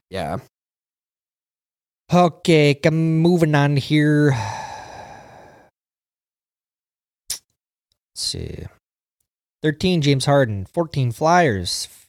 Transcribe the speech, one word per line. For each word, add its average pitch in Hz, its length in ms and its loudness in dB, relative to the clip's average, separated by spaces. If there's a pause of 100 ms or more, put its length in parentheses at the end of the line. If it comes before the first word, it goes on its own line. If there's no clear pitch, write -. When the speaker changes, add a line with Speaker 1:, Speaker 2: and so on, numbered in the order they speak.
Speaker 1:
Yeah. 90 280 -8 (1800)
Speaker 2:
Okay, 160 640 4
come 160 440 0
moving 165 360 2
on 143 200 2
here. 147 540 2 (3000)
Let's - 120 -12 (760)
see. - 520 -10 (960)
Thirteen, 156 400 0
James 139 240 0
Harden. 120 400 0
Fourteen, 147 460 -4
Flyers. 151 760 0 (200)